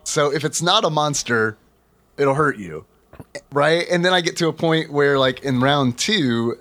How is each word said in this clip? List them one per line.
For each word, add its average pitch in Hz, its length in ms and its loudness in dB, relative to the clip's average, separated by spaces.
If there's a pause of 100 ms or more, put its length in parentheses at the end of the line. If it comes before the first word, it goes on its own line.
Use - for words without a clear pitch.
so 143 260 0
if 147 120 -2
it's 151 180 -4
not 190 220 2
a 170 60 0
monster, 131 640 0 (640)
it'll 139 160 2
hurt 143 220 0
you." 80 280 -12 (680)
Right? 156 380 2
And 175 140 2
then 185 80 2
I 180 80 4
get - 160 -4
to 170 100 0
a 156 60 0
point 160 400 -2
where, 143 260 2
like, 131 240 0
in 131 180 -2
round 135 380 2
two, 120 640 0